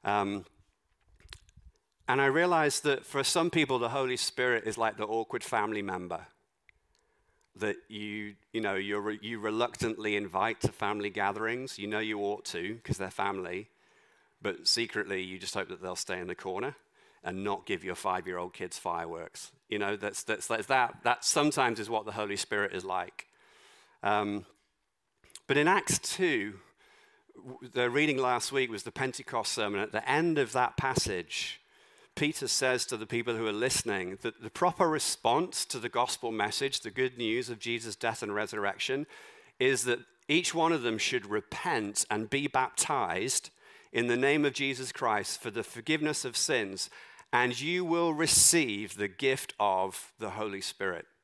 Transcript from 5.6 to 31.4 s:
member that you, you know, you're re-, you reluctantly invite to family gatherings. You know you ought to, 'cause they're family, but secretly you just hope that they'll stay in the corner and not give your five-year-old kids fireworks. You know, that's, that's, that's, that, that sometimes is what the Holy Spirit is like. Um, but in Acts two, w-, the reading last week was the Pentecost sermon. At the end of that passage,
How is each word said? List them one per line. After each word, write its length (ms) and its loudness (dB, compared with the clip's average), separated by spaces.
member 440 -6
that 200 -2
you, 460 -8
you 80 -2
know, 140 0
you're 260 0
re-, 220 -4
you 160 -6
reluctantly 800 -2
invite 440 0
to 120 0
family 360 -2
gatherings. 680 -2
You 80 -6
know 140 -2
you 200 -2
ought 260 -2
to, 360 -6
'cause 160 -4
they're 120 -6
family, 580 -4
but 240 -2
secretly 560 0
you 160 -8
just 160 -8
hope 140 -2
that 120 -10
they'll 160 -6
stay 220 -4
in 80 -6
the 80 -6
corner 400 -4
and 200 -6
not 220 -2
give 200 -4
your 100 -4
five-year-old 580 -4
kids 240 -10
fireworks. 760 -6
You 100 -2
know, 180 0
that's, 280 -6
that's, 240 -4
that's, 180 -2
that, 380 2
that 200 2
sometimes 560 4
is 80 -6
what 160 -2
the 80 -8
Holy 240 -2
Spirit 380 0
is 100 -4
like. 440 -6
Um, 420 0
but 100 4
in 120 6
Acts 300 4
two, 600 0
w-, 360 -16
the 160 2
reading 300 4
last 340 2
week 180 2
was 120 -6
the 100 -8
Pentecost 600 -2
sermon. 280 0
At 120 -4
the 180 -2
end 280 4
of 140 0
that 240 2
passage, 840 -2